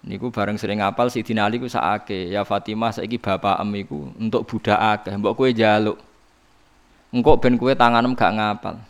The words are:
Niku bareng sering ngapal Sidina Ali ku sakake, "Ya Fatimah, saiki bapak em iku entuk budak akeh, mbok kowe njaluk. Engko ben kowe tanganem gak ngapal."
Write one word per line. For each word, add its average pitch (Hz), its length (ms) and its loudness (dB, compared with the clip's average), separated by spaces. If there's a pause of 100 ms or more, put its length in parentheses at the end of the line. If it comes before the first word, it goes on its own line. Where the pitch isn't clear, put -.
Niku 101 240 -8
bareng 104 240 -4
sering 104 240 -4
ngapal 104 320 0
Sidina 110 400 -2
Ali 120 80 -4
ku 127 80 -6
sakake, 98 640 -4
"Ya 101 160 -2
Fatimah, 107 480 -4
saiki 117 240 -6
bapak 95 400 -2
em 104 120 -4 (120)
iku 73 320 -10
entuk - 320 -2
budak - 320 0
akeh, 104 400 -2
mbok 101 160 0
kowe 131 160 2
njaluk. 107 480 2 (1120)
Engko 123 320 4
ben 123 160 4
kowe 131 160 2
tanganem 120 400 4
gak - 240 2
ngapal." 107 400 -4 (120)